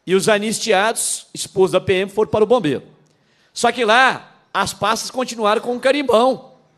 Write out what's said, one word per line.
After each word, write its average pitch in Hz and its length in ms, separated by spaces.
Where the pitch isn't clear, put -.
e 170 80
os 185 140
anistiados, 214 1040
expulsos 190 380
da 180 100
P 190 120
M, 196 180
foram 214 180
para 214 140
o 208 40
bombeiro. 160 360
Só 240 180
que 240 120
lá, 226 520
as 190 200
pastas 214 360
continuaram 226 520
com 233 120
um 247 60
carimbão. 254 760